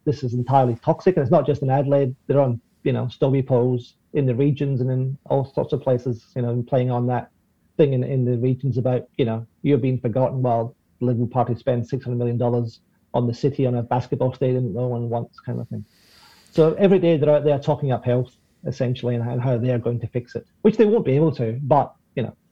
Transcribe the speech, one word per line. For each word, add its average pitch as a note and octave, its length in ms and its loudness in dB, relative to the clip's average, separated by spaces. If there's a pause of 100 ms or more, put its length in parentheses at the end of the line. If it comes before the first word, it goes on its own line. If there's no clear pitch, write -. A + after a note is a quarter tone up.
this D3 180 -2
is A#2+ 100 -4
entirely B2 500 2
toxic. F3 340 0
And D#3 40 2
it's B2 100 0
not D3+ 140 4
just - 160 -2
in C3+ 80 -2
Adelaide, C#3 460 2 (120)
they're C#3 120 2
on, B2 200 2 (240)
you C3+ 100 0
know, A#2 120 -2
Stobie C3 400 0
polls B2 500 0 (180)
in C#3+ 120 0
the B2 80 2
regions C#3 480 0
and C3 80 -2
in C3 360 -4
all C3+ 280 0
sorts - 180 -4
of C3+ 100 -2
places, B2 440 -2 (100)
you B2+ 60 -4
know, A#2+ 80 -2
and A#2+ 160 -4
playing B2+ 240 0
on B2 180 -2
that B2 220 -4 (480)
thing C#3 160 4
in, B2+ 100 0
in C3 220 -2
the B2 140 0
regions B2+ 380 0
about, B2+ 300 0 (100)
you C3+ 80 2
know, A2+ 200 -4 (160)
you're C#3+ 160 4
being B2+ 220 0
forgotten B2+ 420 0
while A#2+ 340 0 (240)
the B2 60 -2
Liberal A#2+ 220 0
Party A#2+ 260 0
spends A#2+ 360 -2
six C3 140 -6
hundred B2 140 -4
million A#2+ 200 -2
dollars A#2+ 420 -2 (340)
on B2 140 0
the A#2+ 60 0
city C#3 340 -2
on B2 80 -2
a A#2+ 80 -2
basketball B2+ 500 -2
stadium B2+ 400 -2
that A2+ 60 -6
no B2+ 80 -2
one A#2+ 220 -4
wants, A#2 300 -6
kind A#2+ 220 -8
of A#2 80 -12
thing. G#2+ 160 -10 (640)
So D#3+ 220 4
every G3 260 4
day E3+ 180 4
they're D3 120 2
out D3 140 4
there D3 160 2
talking C#3 320 -2
up A#2 120 -2
health, B2 320 0 (300)
essentially, B2 500 -2
and A#2 80 -2
how, A#2+ 160 -4
how B2 180 0
they B2 140 0
are A#2+ 80 0
going A#2 220 -2
to A2+ 60 -6
fix - 280 -8
it, A2+ 100 -10 (180)
which G#3+ 140 4
they A3+ 80 6
won't G#3 200 2
be C3 80 2
able D3+ 220 4
to, A#2 280 -4
but, C#3 300 2 (220)
you B2+ 80 -2
know, G#2+ 120 -10 (160)